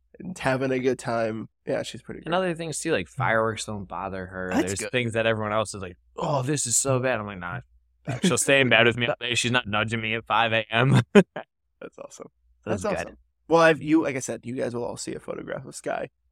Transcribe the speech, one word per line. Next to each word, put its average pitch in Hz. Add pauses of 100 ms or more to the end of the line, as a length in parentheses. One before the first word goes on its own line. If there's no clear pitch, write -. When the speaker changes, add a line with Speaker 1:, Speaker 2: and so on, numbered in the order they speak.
(180)
Speaker 1:
and -
having 131
a 131
good 127
time. 113 (180)
Yeah, 123
she's 113
pretty -
Speaker 2:
And 165
Speaker 1:
great. 180
Speaker 2:
other 185
things 165
too, 160
like, 95
fireworks 110
don't 104
bother 92
her. 92
Speaker 1:
That's 208
Speaker 2:
There's 98
Speaker 1:
good. 107
Speaker 2:
things 120
that 113
everyone 107
else 107
is 98
like, 90 (180)
"Oh, 147
this 143
is 117
so 135
bad." 123
I'm 104
like, 101
"Nah." 87 (640)
She'll 156
stay 139
in 123
bed 113
with 120
me 120
all 117
day. 120
She's 117
not 120
nudging 107
me 110
at 113
five 110
A 110
M. 127
<laughs> -
Speaker 1:
That's -
awesome. - (360)
Speaker 2:
That's -
Speaker 1:
That's 208
Speaker 2:
good. -
Speaker 1:
awesome. - (300)
Well, 165
I've, 160
you, 156
like 135
I -
said, -
you 123
guys 120
will 120
all 104
see -
a -
photograph -
of 143
Sky. - (240)